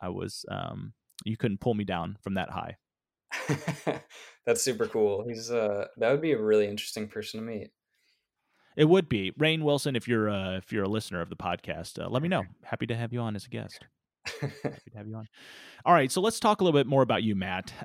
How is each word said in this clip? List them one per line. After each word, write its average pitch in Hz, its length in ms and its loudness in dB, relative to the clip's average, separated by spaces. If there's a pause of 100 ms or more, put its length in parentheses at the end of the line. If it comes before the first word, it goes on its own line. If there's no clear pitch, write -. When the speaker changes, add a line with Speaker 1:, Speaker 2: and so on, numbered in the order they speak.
Speaker 1:
I 90 80 -6
was, 92 400 -8
um, 98 440 -8 (320)
you 110 120 -4
couldn't 101 240 -2
pull 120 140 2
me 104 80 0
down 95 380 -4
from 98 140 -4
that 92 140 -2
high. 87 280 -8 (520)
Speaker 2:
<laughs> - 760 -4 (400)
That's 117 160 4
super 113 260 0
cool. 107 400 2
He's, 117 240 -6
uh, 107 360 0 (100)
that 117 140 4
would 147 100 4
be 160 120 2
a 113 80 0
really 107 260 6
interesting 104 400 -6
person 110 320 -10
to 113 60 -10
meet. 113 260 -10 (1080)
Speaker 1:
It 151 80 6
would 175 240 6
be. 95 240 0
Rainn 156 300 2
Wilson, 143 320 2
if 113 120 -4
you're, 110 220 2
uh, 95 280 -2
if - 140 -10
you're 104 140 0
a 98 40 0
listener 101 320 -4
of 87 80 -6
the 85 60 -12
podcast, 85 680 -8
uh, 90 60 -8
let 123 120 0
me 170 80 -2
know. 127 260 0
Speaker 2:
<laughs> - 80 -20
Speaker 1:
Happy - 240 -6
to 117 80 -2
have 117 180 -4
you 120 60 -4
on 113 160 -4
as 95 100 -10
a - 40 -20
guest. 107 360 -12 (400)
Speaker 2:
<laughs> - 140 -10 (320)
Speaker 1:
Happy - 200 -18
to 110 60 -14
have 104 100 -10
you 110 80 -8
on. 110 120 -12 (580)
All 165 80 8
right, 160 180 6
so 185 100 0
let's 220 180 2
talk 214 220 4
a 185 40 4
little 151 140 6
bit 127 80 4
more 135 160 6
about 110 200 2
you, 107 120 2
Matt. 92 380 -4 (120)